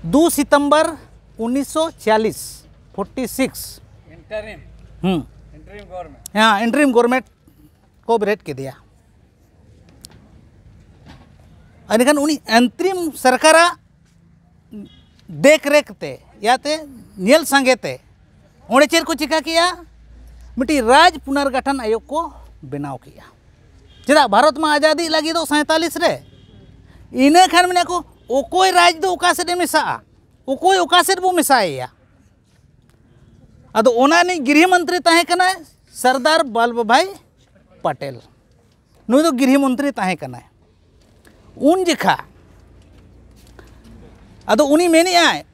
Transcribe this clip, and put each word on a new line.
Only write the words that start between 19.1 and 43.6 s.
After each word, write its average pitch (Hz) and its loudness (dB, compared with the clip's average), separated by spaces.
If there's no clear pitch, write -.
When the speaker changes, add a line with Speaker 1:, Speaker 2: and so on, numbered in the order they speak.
Speaker 1:
ᱪᱤᱠᱟᱹ 302 -4
ᱠᱮᱜᱼᱟ? 339 -2
ᱢᱤᱫᱴᱤᱡ 254 -2
ᱨᱟᱡᱽ 311 4
ᱯᱩᱱᱟᱨᱜᱚᱴᱷᱚᱱ 269 -4
ᱟᱭᱳᱜᱽ 220 -4
ᱠᱚ 302 -8
ᱵᱮᱱᱟᱣ 143 -12
ᱠᱮᱜᱼᱟ। - -20
ᱪᱮᱫᱟᱜ? 277 4
ᱵᱷᱟᱨᱚᱛ 247 4
ᱢᱟ 302 0
ᱟᱡᱟᱫᱤ 311 0
ᱞᱟᱹᱜᱤᱫᱚᱜ 320 -4
ᱥᱟᱭᱛᱟᱞᱤᱥ 311 -2
ᱨᱮ। 269 -2
ᱤᱱᱟᱹ 294 4
ᱠᱷᱟᱱ 359 2
ᱢᱮᱱᱟ 359 0
ᱠᱚ, 359 -6
ᱚᱠᱚᱭ 359 0
ᱨᱟᱡᱽ 349 2
ᱫᱚ 370 -2
ᱚᱠᱟ 349 0
ᱥᱮᱫ 349 -6
ᱮ 349 -4
ᱢᱮᱥᱟᱜᱼᱟ, 269 -2
ᱚᱠᱚᱭ 359 0
ᱚᱠᱟ 349 2
ᱥᱮᱫ 381 -2
ᱵᱚ 370 0
ᱢᱮᱥᱟᱭᱮᱭᱟ? 196 -2
ᱟᱫᱚ 226 2
ᱚᱱᱟ 294 2
ᱨᱤᱱᱤᱡ 359 -4
ᱜᱨᱤᱦᱚ 294 2
ᱢᱚᱱᱛᱨᱤ 359 0
ᱛᱟᱦᱮᱸ 339 2
ᱠᱟᱱᱟᱭ 370 0
ᱥᱚᱨᱫᱟᱨ 277 0
ᱵᱚᱞᱞᱚᱵᱷ 233 -2
ᱵᱷᱟᱭ 294 2
ᱯᱮᱴᱮᱞ। 139 -8
ᱱᱩᱭ 269 2
ᱫᱚ 330 0
ᱜᱨᱤᱦᱚ 269 2
ᱢᱚᱱᱛᱨᱤ 277 -2
ᱛᱟᱦᱮᱸ 185 -4
ᱠᱟᱱᱟᱭ 127 -16
ᱩᱱ 359 2
ᱡᱚᱠᱷᱟ। 269 -2